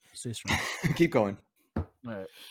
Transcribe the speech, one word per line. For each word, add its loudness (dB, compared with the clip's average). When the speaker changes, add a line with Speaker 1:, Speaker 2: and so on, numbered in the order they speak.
Speaker 1:
Stay -8
strong. -2
Speaker 2:
<laughs> 0
Keep 6
going. 4
Speaker 1:
All 0
right. -8